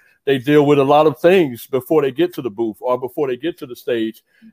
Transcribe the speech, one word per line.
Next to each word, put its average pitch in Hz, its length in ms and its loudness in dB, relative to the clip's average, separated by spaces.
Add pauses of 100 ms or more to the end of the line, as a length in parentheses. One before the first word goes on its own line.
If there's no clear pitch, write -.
(260)
they 139 120 0
deal 147 280 2
with 143 140 4
a 143 40 2
lot 147 240 4
of 139 120 -2
things 170 480 2
before 147 340 -2
they 135 100 -2
get 165 220 -4
to - 80 -12
the 123 80 -6
booth 107 320 -6
or 127 180 -4
before 131 280 -6
they 127 100 -8
get 160 220 -10
to 151 60 -16
the 120 100 -18
stage. 113 480 -6 (300)